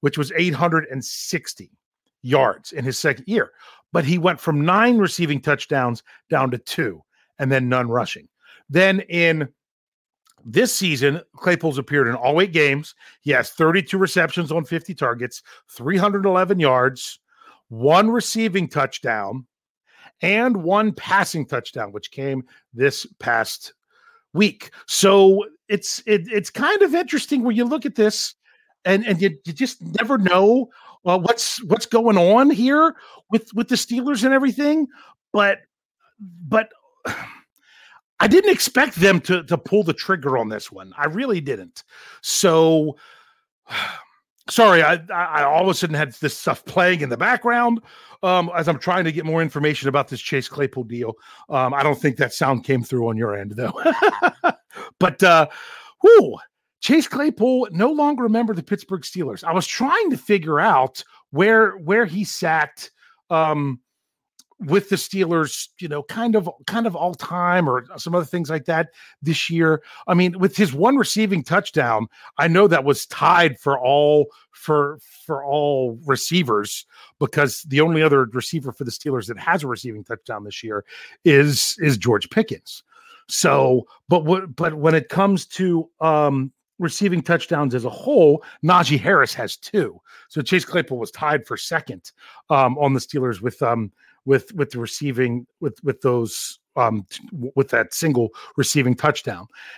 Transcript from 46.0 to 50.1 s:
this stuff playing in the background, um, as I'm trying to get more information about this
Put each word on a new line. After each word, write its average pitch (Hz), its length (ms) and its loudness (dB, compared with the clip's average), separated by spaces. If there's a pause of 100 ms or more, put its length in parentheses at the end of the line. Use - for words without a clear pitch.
this 147 240 -6
stuff - 280 -4
playing 180 360 2
in 139 80 -4
the 120 80 -4
background, 240 600 0 (440)
um, 180 320 2
as 165 120 -2
I'm 160 100 2
trying 180 280 -2
to 160 60 -2
get 156 140 -6
more 160 160 0
information 147 480 -2
about 135 180 0
this 127 140 -12